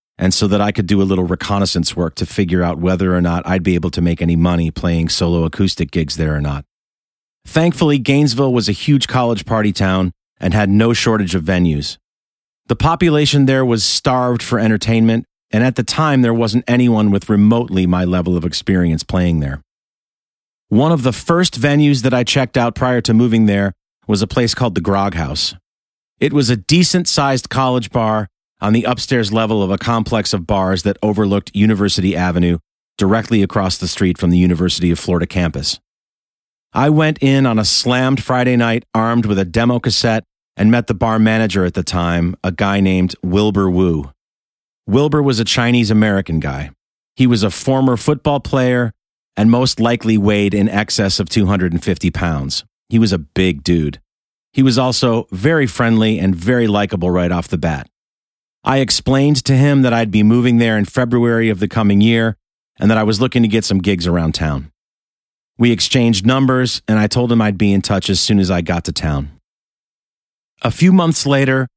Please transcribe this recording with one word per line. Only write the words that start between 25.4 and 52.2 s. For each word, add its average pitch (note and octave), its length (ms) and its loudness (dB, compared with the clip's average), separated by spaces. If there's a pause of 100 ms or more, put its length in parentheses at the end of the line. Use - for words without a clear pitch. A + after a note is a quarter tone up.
It C#3+ 120 0
was C#3 160 0
a A#2+ 80 0
decent-sized D3+ 920 0
college B2+ 420 -2
bar A2 380 -2 (320)
on G#2 120 0
the A2+ 120 2
upstairs A#2+ 480 -2
level A2 320 0
of F#2 80 -2
a G2 60 -2
complex A2+ 540 -2
of F#2 140 -6
bars F#2+ 380 -2
that G2+ 180 -2
overlooked G2+ 520 0
University G2+ 600 0
Avenue, F2 440 0 (400)
directly G#2 440 2
across F#2+ 360 -2
the F2+ 100 -6
street F2+ 280 0
from F2 140 0
the F2+ 80 4
University F2 540 0
of E2 80 -2
Florida F2 260 -2
campus. D#2 540 -4 (920)
I C3+ 180 2
went D#3 300 2
in C3+ 260 2
on A2+ 120 0
a G#2 60 0
slammed B2+ 580 0
Friday B2 340 0
night A#2 280 0 (100)
armed A#2 320 0
with G2+ 140 0
a F#2+ 40 0
demo A#2 360 0
cassette A2+ 420 -2 (340)
and G#2+ 140 4
met A#2+ 160 2
the A#2 80 -4
bar A2 240 0
manager A2 460 2
at F2 100 -2
the F#2 80 -2
time, F2 600 -2
a F#2 80 -2
guy G2+ 280 -2
named F#2 440 0
Wilbur G2 440 0
Wu. E2+ 440 0 (760)
Wilbur D3 360 0
was B2+ 180 0
a A2+ 40 -2
Chinese-American G#2+ 960 0
guy. C#2+ 320 -6 (460)
He C3 100 2
was A#2 160 2
a G#2 80 0
former C3 460 0
football D3 420 -2
player B2 540 -2 (440)
and G#2+ 140 4
most A#2+ 300 0
likely A2+ 380 0
weighed G2+ 340 2
in G2+ 160 0
excess G2+ 500 -2
of F2+ 120 -4
two G2+ 160 0
hundred F2+ 260 0
and E2+ 100 -4
fifty F2+ 280 -2
pounds. D2 540 -6 (260)